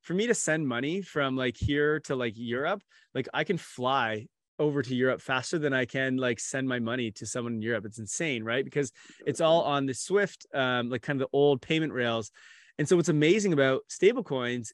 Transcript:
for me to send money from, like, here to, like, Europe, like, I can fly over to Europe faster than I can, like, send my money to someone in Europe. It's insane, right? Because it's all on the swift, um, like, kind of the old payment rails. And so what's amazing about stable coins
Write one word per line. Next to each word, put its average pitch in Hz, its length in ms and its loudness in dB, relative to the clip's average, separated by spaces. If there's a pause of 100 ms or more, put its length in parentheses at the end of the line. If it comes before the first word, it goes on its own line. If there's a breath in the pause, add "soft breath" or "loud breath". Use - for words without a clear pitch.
for 170 120 -6
me 208 120 0
to 233 80 4
send 156 320 0
money 139 360 -2
from, 139 340 -2
like, 127 200 -2
here 147 440 0
to, 143 160 -6
like, 120 200 -4
Europe, 131 460 -4 (320 soft breath)
like, 135 180 -4
I 156 120 0
can 185 120 0
fly 123 720 -2 (320)
over 147 240 2
to 127 120 -4
Europe 127 280 2
faster 131 360 -2
than 147 140 0
I 127 140 0
can, 131 320 -2
like, 123 200 0
send 135 300 -4
my 123 120 -2
money 117 320 -2
to - 120 -14
someone 117 300 -6
in 110 80 -6
Europe. 110 240 -2
It's 110 120 -14
insane, 117 460 -4
right? 120 180 0
Because 139 300 -4 (320 loud breath)
it's 151 160 -2
all 165 220 6
on 143 240 0
the 131 80 -2
swift, - 580 -2
um, 127 380 0
like, 123 100 -4
kind 143 180 -4
of 131 120 -2
the - 40 -10
old 143 280 4
payment 160 320 -2
rails. 117 360 -2 (460 soft breath)
And 151 100 0
so 185 100 4
what's 170 120 2
amazing 170 460 4
about 135 340 4
stable 233 340 2
coins 123 520 -4